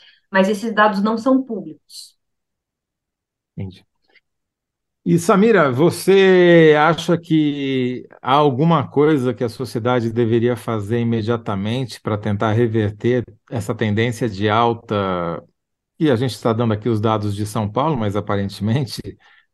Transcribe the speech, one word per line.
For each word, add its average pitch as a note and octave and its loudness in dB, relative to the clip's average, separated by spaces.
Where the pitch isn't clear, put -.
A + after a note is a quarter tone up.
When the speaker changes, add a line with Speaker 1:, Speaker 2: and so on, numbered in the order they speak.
Speaker 1:
mas F#3+ 2
esses G#3+ -4
dados G3+ 2
não A3 0
são C4 2
públicos. - -14
Speaker 2:
Entendi. F#2+ -12
E, E3+ 2
Samira, G3 4
você F3 6
acha E3 2
que C#3 -2
há B2+ 2
alguma D3 2
coisa C#3 0
que A#2 -8
a A#2+ -2
sociedade B2 -2
deveria A#2 0
fazer A2+ -4
imediatamente A2+ -4
pra G#2+ -4
tentar G#2+ -2
reverter A2 -2
essa A#2+ -6
tendência A#2 -2
de G2+ -4
alta? G2+ -2
E D#3 2
a C3 2
gente A#2+ -4
tá A#2+ 0
dando A2+ -2
aqui G#2 -4
os A2 0
dados G#2+ -2
de G#2 -6
São G#2 -6
Paulo, C3+ -2
mas G#2 -4
aparentemente G2+ -4